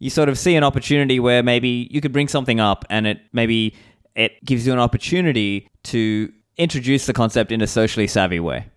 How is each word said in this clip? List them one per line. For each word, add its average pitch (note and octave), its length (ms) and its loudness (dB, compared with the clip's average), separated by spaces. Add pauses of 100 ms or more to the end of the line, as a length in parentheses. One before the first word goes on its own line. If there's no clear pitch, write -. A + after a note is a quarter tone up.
you C3 100 -6
sort D3+ 180 2
of C3 80 0
see F3 200 2
an D3 80 4
opportunity C3+ 560 2
where A#2+ 240 4
maybe A#2+ 480 0
you D3 80 -2
could C#3 120 -4
bring C#3+ 140 0
something B2+ 320 -2
up G2+ 320 0
and A2 160 0
it, G#2+ 140 -4 (120)
maybe A2+ 440 0 (400)
it - 280 -20
gives B2 220 -2
you C3 60 2
an B2 80 0
opportunity A#2+ 880 0 (160)
to A2 480 -2 (240)
introduce C#3 500 0
the B2+ 60 0
concept A2+ 400 0
in A2+ 80 0
a G#2+ 80 0
socially A2 400 0
savvy F2+ 320 0
way. C#2+ 260 -6 (100)